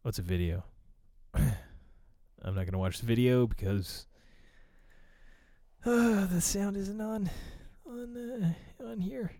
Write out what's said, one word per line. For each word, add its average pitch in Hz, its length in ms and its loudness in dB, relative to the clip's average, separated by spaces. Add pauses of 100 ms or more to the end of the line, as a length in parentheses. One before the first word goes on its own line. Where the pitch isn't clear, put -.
What's - 160 -4
a 92 60 -4
video? 87 400 0 (360)
<clears throat> - 360 -20
I'm - 180 4 (880)
not 95 240 -2
gonna 92 140 -2
watch 92 200 0
the 113 60 -6
video 123 400 6
because, 98 600 -2 (1800)
uh, 233 400 6
the 175 160 2
sound 196 340 0
isn't 202 240 -4
on, 214 300 -2 (560)
on, 240 720 -4 (260)
uh, - 20 -12
on 226 160 -10
here. 208 400 -4